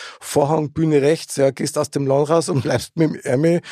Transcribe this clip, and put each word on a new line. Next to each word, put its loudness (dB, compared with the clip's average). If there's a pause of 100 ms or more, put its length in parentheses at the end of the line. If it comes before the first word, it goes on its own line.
(220)
Vorhang, 0
Bühne 2
rechts, 0
ja, 4
gehst -6
aus -2
dem -2
Laden 2
raus 0
und 0
bleibst -2
mit 2
dem -8
Ärmel 2 (100)